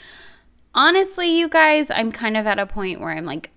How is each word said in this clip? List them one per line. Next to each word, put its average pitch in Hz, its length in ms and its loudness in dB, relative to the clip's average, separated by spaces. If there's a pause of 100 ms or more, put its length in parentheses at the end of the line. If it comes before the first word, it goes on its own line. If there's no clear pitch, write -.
(760)
Honestly, 349 640 2
you 330 100 0
guys, 311 400 4
I'm 226 220 -2
kind 220 260 -4
of 214 80 -2
at 202 140 0
a 196 80 -2
point 190 320 -6
where 165 100 -6
I'm, 160 160 -8
like, 151 320 -10